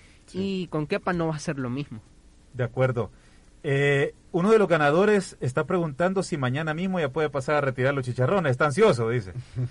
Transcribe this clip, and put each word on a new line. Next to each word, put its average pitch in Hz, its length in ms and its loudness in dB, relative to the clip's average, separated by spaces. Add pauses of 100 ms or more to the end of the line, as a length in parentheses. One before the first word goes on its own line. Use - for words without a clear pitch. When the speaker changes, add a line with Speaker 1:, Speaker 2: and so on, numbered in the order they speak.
(280)
Speaker 1:
Sí. 190 360 -4
Speaker 2:
y 160 40 -8
con 151 180 -4
Kepa 196 280 -4
no 165 160 -2
va 156 60 -4
a 147 40 -10
ser 147 180 -6
lo 127 140 -6
mismo. 127 280 -8 (540)
Speaker 1:
De 123 100 -4
acuerdo. 120 460 -2 (520)
Eh, 143 520 0 (180)
uno 190 200 2
de 220 80 8
los 190 100 4
ganadores 170 720 4
está 147 240 -2
preguntando 170 580 0
si 170 140 -4
mañana 143 360 -2
mismo 185 260 -2
ya 143 100 0
puede 151 200 0
pasar 147 260 -2
a 147 60 2
retirar 131 320 0
los 135 120 -4
chicharrones. 135 460 0
Está 143 140 0
ansioso, 139 440 2
dice. 113 240 -4 (380)